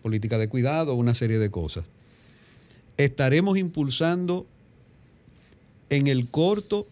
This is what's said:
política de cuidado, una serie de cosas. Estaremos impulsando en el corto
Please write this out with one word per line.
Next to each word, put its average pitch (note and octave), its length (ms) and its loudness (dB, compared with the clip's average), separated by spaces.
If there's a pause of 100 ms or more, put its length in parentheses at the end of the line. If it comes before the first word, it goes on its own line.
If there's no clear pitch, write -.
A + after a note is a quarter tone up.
política A2 360 -2
de A2 100 0
cuidado, C3+ 460 0
una A#2+ 200 2
serie A2+ 260 0
de G#2 100 0
cosas. E2 360 -6 (1080)
Estaremos C#3+ 640 2
impulsando F3 880 -2 (1400)
en C#3 160 2
el B2+ 240 0
corto G#3 600 0